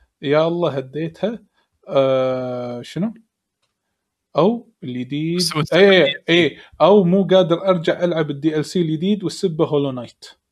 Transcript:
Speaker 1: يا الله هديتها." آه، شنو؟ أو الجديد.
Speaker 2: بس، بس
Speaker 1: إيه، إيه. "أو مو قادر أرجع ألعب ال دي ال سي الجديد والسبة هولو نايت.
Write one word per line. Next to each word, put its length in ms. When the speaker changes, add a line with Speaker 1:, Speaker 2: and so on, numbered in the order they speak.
Speaker 1:
يا 260
الله 220
هديتها." 680
آه، 960
شنو؟ 320
أو 320
الجديد. 520
Speaker 2:
بس، 200
بس 160
Speaker 1:
إيه، 560
إيه. 300
"أو 240
مو 200
قادر 440
أرجع 360
ألعب 260
ال 100
دي 160
ال 80
سي 160
الجديد 440
والسبة 400
هولو 260
نايت. 340